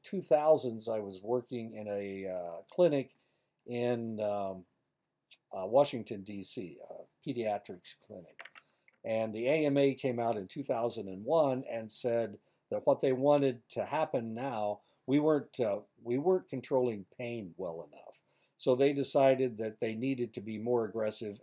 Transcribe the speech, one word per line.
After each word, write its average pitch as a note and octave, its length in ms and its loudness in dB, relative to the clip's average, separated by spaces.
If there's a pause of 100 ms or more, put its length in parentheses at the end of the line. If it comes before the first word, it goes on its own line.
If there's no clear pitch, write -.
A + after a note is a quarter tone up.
two F#3 180 -6
thousands, D3 640 4
I A2 120 0
was G2 200 -8
working A#2 540 -4
in G#2+ 140 -8
a, G2 440 -4
uh, F2 380 -8
clinic D3 400 4 (560)
in, A#2 540 -2
um, G2 440 -4 (880)
uh, F#2+ 140 -4
Washington, A2+ 560 2
D G2 200 -10
C, F2+ 360 -8 (100)
a - 400 -14
pediatrics G#2 680 -4 (100)
clinic. F#2 320 -18 (640)
And A2 300 -2
the A#2 140 -2
A D#3 180 4
M C#3 100 2
A C#3 180 6
came B2+ 260 -2
out A#2 160 0
in F#2+ 100 -6
two C#3+ 160 -8
thousand A2+ 460 -2
and F#2+ 160 -10
one C3+ 440 2
and A2+ 220 -6
said A#2 480 -2 (320)
that - 160 -4
what C#3 140 4
they C3+ 120 2
wanted C3+ 480 4 (100)
to G#2+ 140 -4
happen C3 480 -2
now, A2 480 -4 (260)
we C3+ 120 4
weren't, D3+ 400 2
uh, G#2 220 0 (240)
we A#2+ 140 0
weren't F#3 300 2
controlling B2 560 0 (140)
pain A#2 380 -8
well E2 340 -6
enough. - 320 -20 (360)
So C3 180 2
they C#3 160 6
decided C3+ 640 4
that A2 220 -6
they A2 140 -2
needed A#2+ 400 -4
to A#2+ 60 -10
be G#2+ 180 -8
more A#2 260 2
aggressive G#2+ 580 -4